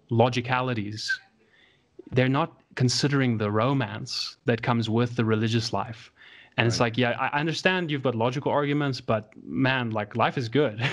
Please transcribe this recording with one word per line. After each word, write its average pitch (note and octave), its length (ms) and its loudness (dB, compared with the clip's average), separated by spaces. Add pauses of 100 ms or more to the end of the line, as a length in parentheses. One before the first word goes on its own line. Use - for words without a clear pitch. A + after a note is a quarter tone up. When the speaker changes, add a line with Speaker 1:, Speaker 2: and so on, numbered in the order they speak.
(120)
Speaker 1:
logicalities, A#2+ 1000 0 (1000)
they're B2+ 180 4
not D3+ 220 0 (240)
considering B2+ 640 2
the G#2 140 0
romance A2+ 920 -2
that A#2 160 2
comes A#2 280 0
with A#2+ 260 2
the A#2 100 0
religious A2 460 0
life. A2+ 400 -8 (460)
And A#2+ 100 4
it's A2+ 120 0
Speaker 2:
Right. B2 80 4
Speaker 1:
like, A#2 100 -2
yeah, B2 140 2
I, C3 160 -2 (100)
I - 20 0
understand E3+ 500 0
you've C#3+ 140 -4
got B2+ 120 0
logical B2+ 360 0
arguments, C#3+ 480 0
but G#2+ 320 -2 (140)
man, B2+ 460 0
like, G#2+ 260 -4
life D3 200 2
is A#2+ 120 -4
good. A#2 320 0 (120)